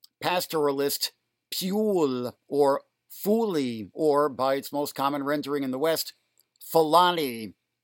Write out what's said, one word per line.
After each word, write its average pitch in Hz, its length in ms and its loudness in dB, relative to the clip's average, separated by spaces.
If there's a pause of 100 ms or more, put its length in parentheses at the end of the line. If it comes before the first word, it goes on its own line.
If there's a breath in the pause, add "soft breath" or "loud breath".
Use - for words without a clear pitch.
(220)
pastoralist 147 880 -2 (400)
Pule 180 880 -2 (120)
or 139 340 2 (280)
Fuli, 156 840 -2
or 147 360 2
by 131 260 0
its 139 180 -6
most 143 220 -4
common 143 280 -2
rendering 143 400 -2
in 131 80 -4
the 131 80 -4
West, 156 360 -2 (440)
Fulani 156 960 2 (300)